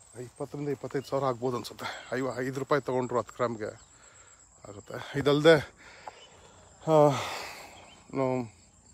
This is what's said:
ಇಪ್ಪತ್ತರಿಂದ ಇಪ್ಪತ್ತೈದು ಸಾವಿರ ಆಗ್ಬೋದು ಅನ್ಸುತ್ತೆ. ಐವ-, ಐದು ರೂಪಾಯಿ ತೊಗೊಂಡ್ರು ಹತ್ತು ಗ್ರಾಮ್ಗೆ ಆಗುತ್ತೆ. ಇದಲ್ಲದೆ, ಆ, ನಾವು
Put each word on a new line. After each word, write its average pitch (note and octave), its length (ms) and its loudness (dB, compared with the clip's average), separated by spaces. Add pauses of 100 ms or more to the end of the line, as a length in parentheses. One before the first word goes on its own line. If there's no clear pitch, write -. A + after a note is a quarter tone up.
(220)
ಇಪ್ಪತ್ತರಿಂದ C#3+ 460 -8
ಇಪ್ಪತ್ತೈದು C3+ 420 -6
ಸಾವಿರ C3+ 140 0
ಆಗ್ಬೋದು B2 320 -2
ಅನ್ಸುತ್ತೆ. - 560 -10
ಐವ-, B2+ 280 -4
ಐದು C3 180 -6
ರೂಪಾಯಿ C3+ 240 0
ತೊಗೊಂಡ್ರು B2+ 360 -2
ಹತ್ತು - 180 -4
ಗ್ರಾಮ್ಗೆ A#2 300 -4 (1000)
ಆಗುತ್ತೆ. A2+ 500 -10
ಇದಲ್ಲದೆ, D3 380 8 (1300)
ಆ, D3+ 280 8 (1040)
ನಾವು B2+ 300 0 (500)